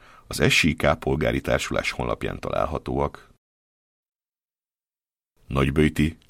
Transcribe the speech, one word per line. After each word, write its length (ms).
az 220
S 140
I 100
K 260
polgári 420
társulás 500
honlapján 480
találhatóak. 880
Nagyböjti 680